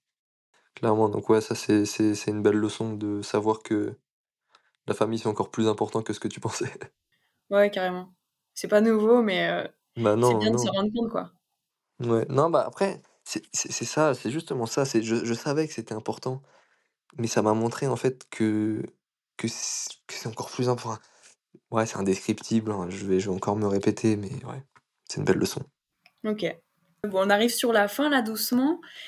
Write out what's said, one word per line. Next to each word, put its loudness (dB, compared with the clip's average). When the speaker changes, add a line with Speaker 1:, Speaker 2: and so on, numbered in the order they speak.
Speaker 1:
Clairement, 2
donc -2
ouais, 6
ça, -4
c'est, 2
c'est, 2
c'est -4
une -2
belle 6
leçon -2
de -4
savoir 0
que -2
la -2
famille, 0
c'est -2
encore -2
plus 0
important 0
que -6
ce -12
que -4
tu -12
<laughs> -14
pensais. -6
Speaker 2:
Ouais, 4
carrément. -4
C'est -8
pas 6
nouveau, 6
mais, 0
heu, -2
Speaker 1:
Bah 4
Speaker 2:
c'est 6
Speaker 1:
non, 2
Speaker 2:
bien 2
de 2
s'en 0
Speaker 1:
non. -2
Speaker 2:
rendre 0
compte, -2
quoi. -6
Speaker 1:
Ouais. 2
Non, 4
bah, 4
après, -2
c'est, -10
c'est, -4
c'est -6
ça, 2
c'est -6
justement -4
ça, 0
c'est, 0
je, 0
je -2
savais -2
que -16
c'était -8
important, -6
mais -2
ça 2
m'a 4
montré, 0
en 0
fait, -2
que, 0
que -4
c-, -6
que -14
c'est -10
encore -12
plus -2
imp-, 2
enfin, -8
ouais, 2
c'est -10
indescriptible, -2
hein, -4
je -8
vais, 2
je -2
vais -2
encore -2
me 2
répéter, 2
mais -8
ouais, -12
c'est -8
une -4
belle 2
leçon. -4
Speaker 2:
Ok. -4
Bon, -2
on 4
arrive 4
sur 0
la 4
fin, 0
là, 4
doucement. 0